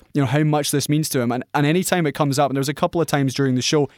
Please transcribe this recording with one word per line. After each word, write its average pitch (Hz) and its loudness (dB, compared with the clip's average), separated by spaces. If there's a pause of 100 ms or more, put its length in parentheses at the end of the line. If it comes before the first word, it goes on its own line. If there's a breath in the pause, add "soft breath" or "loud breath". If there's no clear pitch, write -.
(120)
you 147 0
know, 135 2
how 147 0
much 151 0
this 143 -2
means 151 0
to 135 0
him. 120 0
And, 123 -2 (100)
and 143 2
any 170 2
time 180 0
it 143 0
comes 139 0
up, 139 2
and 135 -4
there 139 0
was 135 -2
a 147 -4
couple 170 -2
of 156 0
times 139 0
during 131 0
the 127 0
show, 147 0